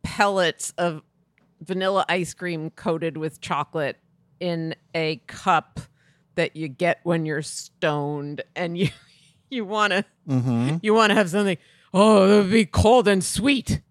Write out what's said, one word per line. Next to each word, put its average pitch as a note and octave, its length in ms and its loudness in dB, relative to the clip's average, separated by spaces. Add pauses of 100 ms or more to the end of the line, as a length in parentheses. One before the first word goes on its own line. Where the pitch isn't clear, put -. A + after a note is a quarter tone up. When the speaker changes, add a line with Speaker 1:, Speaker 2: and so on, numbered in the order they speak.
Speaker 1:
pellets F#3+ 720 0
of E3+ 240 -4 (600)
vanilla F#3 480 -2
ice F3 240 -2
cream D#3+ 380 -8
coated E3 460 -6
with D#3 240 -8
chocolate D3 560 -4 (420)
in E3 360 -6 (180)
a D#3+ 240 -4 (100)
cup - 520 -2 (560)
that E3 200 -2
you D#3 120 -8
get E3 360 -2
when E3+ 220 -2
you're D3+ 160 -4
stoned D3 1000 -6 (140)
and E3+ 220 -6
you, F3+ 120 0 (300)
<laughs> - 300 -20
you A#3 160 -6
wanna, G3 400 0 (220)
Speaker 2:
Mm-hmm. C3 540 0
Speaker 1:
you G#3+ 140 2
wanna G#3+ 180 4
have G3 160 2
something. G3 280 0 (360)
"Oh, G3 340 6
that G3+ 160 6
would F#3 80 -2
be A3 140 4
cold A3 420 4
and F#3+ 160 2
sweet." - 680 -2